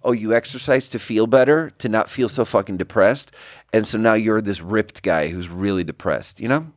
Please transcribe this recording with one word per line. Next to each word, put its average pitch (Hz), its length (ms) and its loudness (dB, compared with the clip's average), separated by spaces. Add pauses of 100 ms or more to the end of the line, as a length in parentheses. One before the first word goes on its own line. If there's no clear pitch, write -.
"Oh, 127 80 2
you 110 220 0
exercise 131 560 0
to 120 80 -6
feel 110 280 0
better, 135 520 4
to 120 100 -6
not 110 220 0
feel 123 180 -2
so 117 160 0
fucking 98 320 -2
depressed, 101 560 0 (400)
and 110 160 2
so - 80 0
now 113 160 4
you're 110 300 2
this 98 180 -6
ripped 107 420 -4
guy 82 260 0
who's 87 200 -8
really 92 360 -2
depressed," 78 540 -6
you 113 100 -8
know? 151 180 -2 (100)